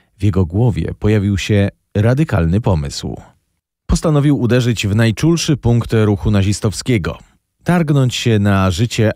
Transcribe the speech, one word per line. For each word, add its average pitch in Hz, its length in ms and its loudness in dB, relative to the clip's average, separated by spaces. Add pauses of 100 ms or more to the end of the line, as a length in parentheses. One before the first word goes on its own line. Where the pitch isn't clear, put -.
(180)
W - 60 -8
jego 95 220 0
głowie 87 540 -2
pojawił 101 380 0
się 101 320 0 (260)
radykalny 104 640 0
pomysł. 71 560 -4 (680)
Postanowił 147 540 2
uderzyć 120 480 0
w 98 80 0
najczulszy 147 640 0
punkt 120 360 0
ruchu 107 380 0
nazistowskiego. 101 840 -2 (460)
Targnąć 151 520 0
się 110 240 2
na 98 320 2
życie 107 440 0